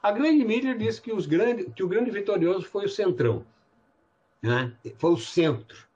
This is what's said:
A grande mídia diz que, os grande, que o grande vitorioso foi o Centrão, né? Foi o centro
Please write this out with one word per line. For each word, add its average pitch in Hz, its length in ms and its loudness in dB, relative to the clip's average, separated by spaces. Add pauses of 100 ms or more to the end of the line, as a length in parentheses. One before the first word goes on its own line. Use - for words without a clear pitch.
A 208 80 2
grande 285 340 4
mídia 247 320 0
diz 220 220 -2
que, 226 140 -10
os 185 120 -2
grande, 190 460 0
que 190 120 -6
o 180 60 0
grande 226 220 0
vitorioso 190 560 0
foi 202 200 -6
o 196 40 -2
Centrão, 139 560 0 (960)
né? 120 320 -2 (240)
Foi 170 140 2
o 170 40 4
centro - 800 -2